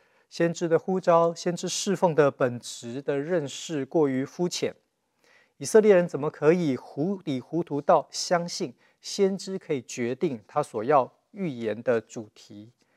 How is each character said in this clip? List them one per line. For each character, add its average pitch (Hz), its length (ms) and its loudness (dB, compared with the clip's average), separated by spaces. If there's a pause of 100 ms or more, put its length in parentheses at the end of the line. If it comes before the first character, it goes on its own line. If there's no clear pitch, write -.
(280)
先 170 240 -2
知 165 160 -4
的 160 120 2
呼 190 200 -2
召、 170 360 4
先 175 200 -4
知 180 140 -8
侍 - 260 -2
奉 165 200 2
的 143 160 6
本 120 280 -2
质 120 440 -12
的 143 160 -4
认 151 280 -2
识 139 380 -6
过 156 220 2
于 131 180 -2
肤 175 240 -4
浅。 - 240 -4 (840)
以 143 80 -12
色 220 140 6
列 214 140 8
人 175 140 4
怎 143 120 -8
么 123 120 -4
可 151 220 4
以 160 220 0
糊 185 500 -6
里 135 140 -4
糊 160 240 -6
涂 147 160 -6
到 151 300 2
相 175 400 -4
信 143 240 -8 (260)
先 196 380 -2
知 190 220 -10
可 - 120 -8
以 135 120 -2
决 123 320 -4
定 131 320 -4
他 147 160 -2
所 110 200 -6
要 135 280 2 (200)
预 190 180 -6
言 117 340 -6
的 117 180 2
主 110 320 -14
题？ 107 380 -20 (260)